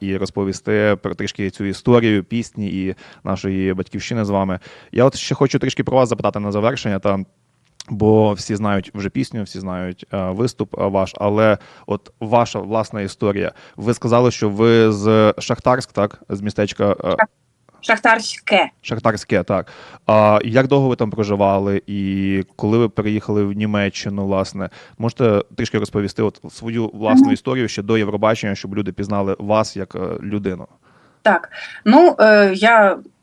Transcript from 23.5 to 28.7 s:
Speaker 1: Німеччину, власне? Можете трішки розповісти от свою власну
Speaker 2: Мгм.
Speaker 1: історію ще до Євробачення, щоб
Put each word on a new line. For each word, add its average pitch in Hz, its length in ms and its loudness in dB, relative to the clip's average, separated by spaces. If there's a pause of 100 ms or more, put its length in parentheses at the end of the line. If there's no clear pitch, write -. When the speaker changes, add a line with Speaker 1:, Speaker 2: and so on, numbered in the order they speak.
Speaker 1:
Німеччину, 101 760 -4
власне? 95 440 -4 (280)
Можете 113 440 0 (160)
трішки 113 220 -4
розповісти 104 440 -4
от 101 260 -4
свою 113 440 -8
власну 110 320 4
Speaker 2:
Мгм. 135 80 0
Speaker 1:
історію 131 340 -4
ще 104 140 -8
до 110 160 0
Євробачення, 104 580 0
щоб 95 200 -10